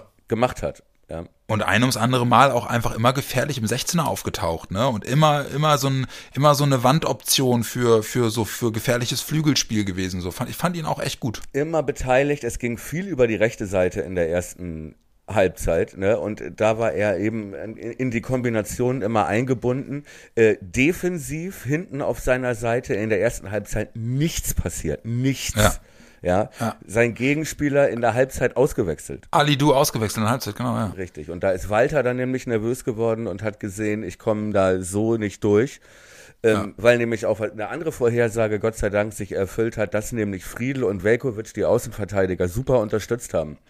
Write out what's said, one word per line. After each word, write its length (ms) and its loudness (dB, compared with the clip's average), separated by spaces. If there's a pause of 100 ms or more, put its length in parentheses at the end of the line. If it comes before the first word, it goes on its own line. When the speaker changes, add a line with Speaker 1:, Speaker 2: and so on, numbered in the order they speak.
(280)
Speaker 1:
gemacht 360 -2
hat. 200 -8 (260)
Ja. 160 -10 (220)
Speaker 2:
Und 160 -2
ein 180 4
ums 160 2
andere 300 2
Mal 240 8
auch 160 -2
einfach 280 0
immer 180 4
gefährlich 440 -2
im 80 -2
Sechzehner 420 0
aufgetaucht, 600 -4
ne? 180 0
Und 160 -2
immer, 500 4
immer 260 2
so 100 0
ein, 160 -2 (300)
immer 180 6
so 100 2
eine 200 4
Wandoption 800 2
für, 400 4
für 260 2
so, 160 0
für 260 -2
gefährliches 500 -2
Flügelspiel 640 0
gewesen, 360 -4
so. 80 -4
Fand, 220 -8
ich 40 -10
fand 220 -2
ihn 80 -6
auch 160 -4
echt 180 -4
gut. 220 -6 (100)
Speaker 1:
Immer 300 0
beteiligt. 640 0
Es 160 -4
ging 180 -4
viel 300 -8
über 180 4
die 100 0
rechte 300 0
Seite 360 0
in 120 -8
der 160 0
ersten 640 -6 (340)
Halbzeit, 680 0
ne? 220 2
Und 240 -6 (140)
da 200 2
war 140 0
er 260 0
eben 380 -4
in, 220 -10
in 340 -6
die 100 -2
Kombination 800 -2
immer 240 2
eingebunden. 800 -2 (320)
Äh, 260 6
defensiv 1040 -2
hinten 400 -4
auf 160 -4
seiner 340 0
Seite 400 -2
in 160 -2
der 100 2
ersten 300 -2
Halbzeit 460 -6
nichts 580 -2
passiert, 520 -4
nichts. 540 -2
Speaker 2:
Ja. 140 4 (480)
Speaker 1:
Ja? 280 0 (100)
Speaker 2:
Ja. 160 -4 (100)
Speaker 1:
Sein 280 2
Gegenspieler 720 0
in 140 0
der 120 6
Halbzeit 440 2
ausgewechselt. 720 0
Speaker 2:
Ali 260 4
Du 160 4
ausgewechselt 440 2
in 60 0
der 80 2
Halbzeit, 260 -4
genau, 180 -2
ja. 120 -2 (100)
Speaker 1:
Richtig. 320 -10
Und 160 -4
da 60 4
ist 180 -4
Walter 340 2
dann 140 0
nämlich 280 -2
nervös 380 -2
geworden 420 0
und 160 -6
hat 200 -4
gesehen, 420 -4
ich 160 -10
komme 320 -2
da 300 4
so 340 0
nicht 300 -4
durch. 340 4 (640)
Ähm, 100 6
Speaker 2:
Ja. 220 0
Speaker 1:
weil 220 6
nämlich 280 0
auch 160 2
eine 280 -4
andere 240 -6
Vorhersage, 640 2
Gott 160 -2
sei 140 -2
Dank, 240 0
sich 200 -8
erfüllt 440 -2
hat, 160 -2
dass 180 -2
nämlich 320 -4
Friedl 400 -4
und 220 0
Veljkovic 480 0
die 120 -2
Außenverteidiger 840 0
super 320 0
unterstützt 520 -4
haben. 240 -4 (120)